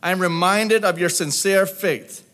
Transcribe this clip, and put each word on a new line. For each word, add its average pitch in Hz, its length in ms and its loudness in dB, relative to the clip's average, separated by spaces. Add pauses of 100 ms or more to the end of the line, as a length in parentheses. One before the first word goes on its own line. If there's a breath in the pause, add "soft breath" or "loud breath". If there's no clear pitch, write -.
I 170 100 -2
am 185 100 0
reminded 202 640 2
of 175 120 0
your 175 120 0
sincere 190 560 0
faith - 680 -6